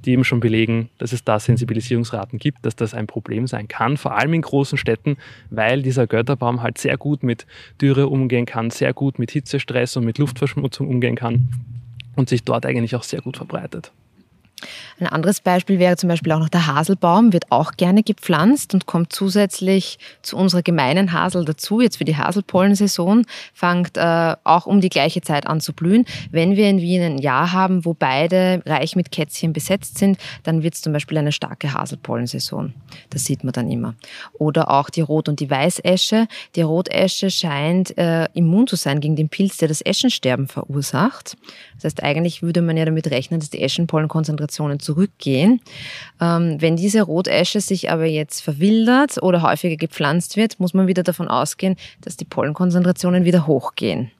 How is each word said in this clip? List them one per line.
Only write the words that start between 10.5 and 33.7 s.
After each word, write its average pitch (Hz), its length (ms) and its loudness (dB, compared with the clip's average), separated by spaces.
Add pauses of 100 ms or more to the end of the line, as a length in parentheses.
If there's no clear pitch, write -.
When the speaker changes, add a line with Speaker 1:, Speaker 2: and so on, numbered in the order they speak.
Speaker 1:
umgehen 123 280 0
kann 117 320 -2 (680)
und 127 140 0
sich 120 140 0
dort 120 240 -2
eigentlich 123 280 -2
auch 120 80 -6
sehr - 180 -8
gut 127 140 -10
verbreitet. 165 560 -10 (1080)
Speaker 2:
Ein 180 80 -2
anderes 160 340 0
Beispiel 185 380 2
wäre 180 180 4
zum 180 100 -2
Beispiel 170 260 0
auch 156 60 2
noch 160 100 0
der 170 180 2
Haselbaum, 175 680 4
wird - 180 0
auch 135 260 2
gerne 190 260 4
gepflanzt 202 720 2
und 185 100 2
kommt 170 260 -2
zusätzlich 190 880 0 (240)
zu - 160 -10
unserer 185 240 4
gemeinen 170 520 2
Hasel 175 320 0
dazu, 202 360 -2
jetzt 240 140 2
für 147 100 -4
die 156 100 2
Haselpollensaison, 196 1080 2 (300)
fängt, 175 420 0
äh, 165 460 2
auch 170 240 4
um 202 120 6
die 185 100 4
gleiche 165 320 0
Zeit 147 260 -2
an 156 140 -2
zu 151 120 -8
blühen. 208 320 2 (240)
Wenn 165 280 2
wir 208 120 4
in 196 100 4
Wien 175 220 2
ein 160 160 0
Jahr 143 340 2
haben, 185 340 2
wo 170 100 0
beide 170 720 2
reich 156 280 0
mit 180 160 0
Kätzchen 160 400 -4
besetzt - 460 -4
sind, 196 220 2 (240)
dann 165 180 0
wird's 165 220 -4
zum 156 100 -2
Beispiel 147 240 -2
eine 147 140 0
starke - 420 -6
Haselpollensaison. 127 1040 -6 (340)
Das - 160 -6
sieht - 180 -4
man 127 100 -4
dann 120 180 -4